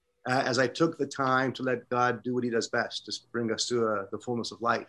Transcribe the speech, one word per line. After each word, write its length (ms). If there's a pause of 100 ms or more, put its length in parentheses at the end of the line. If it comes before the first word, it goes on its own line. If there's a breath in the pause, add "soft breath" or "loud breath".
(260)
uh, 200
as 120
I 100
took 300
the 80
time 480
to 100
let 260
God 340
do 100
what 120
he 40
does 200
best, 360
just 280
bring 180
us 160
to, 180
uh, 240
the 100
fullness 340
of 80
life. 280